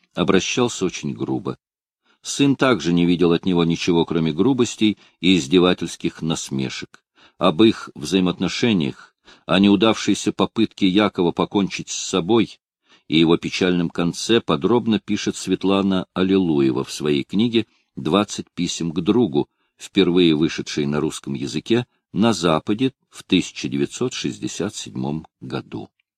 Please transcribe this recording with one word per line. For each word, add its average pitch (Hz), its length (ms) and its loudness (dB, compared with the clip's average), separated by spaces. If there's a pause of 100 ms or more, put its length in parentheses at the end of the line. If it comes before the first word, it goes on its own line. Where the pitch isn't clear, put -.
(140)
обращался 95 720 0
очень 76 280 -6
грубо. 65 440 -6 (640)
Сын 139 340 2
также 101 380 2
не 87 120 4
видел 85 280 4
от 82 120 0
него 87 200 2
ничего, 82 400 2
кроме 80 260 0
грубостей 107 680 0 (220)
и 90 160 4
издевательских 85 840 0
насмешек. 67 800 -6 (360)
Об 87 240 2
их - 320 2
взаимоотношениях, 87 1200 -2 (320)
о 87 120 2
неудавшейся 101 720 2
попытке - 560 -2
Якова 92 440 2
покончить 90 580 -4
с - 60 -8
собой 95 640 -2 (480)
и 80 120 0
его 82 180 4
печальном 87 520 -2
конце 87 500 -2
подробно 104 600 0
пишет - 360 -6
Светлана 95 800 -2
Аллилуева 78 720 2
в - 80 -14
своей 71 320 -2
книге 113 420 0 (300)
"Двадцать 87 580 -2
писем 85 380 -6
к 85 100 -4
другу", 85 480 0 (280)
впервые 87 580 2
вышедшей 76 500 -2
на 73 160 -2
русском 73 320 -6
языке 69 520 -2 (280)
на 113 180 2
Западе 90 640 0 (160)
в - 140 -20
тысяча - 440 -2
девятьсот 69 460 -4
шестьдесят - 640 -8
седьмом 71 520 -8 (140)
году. - 480 -12 (280)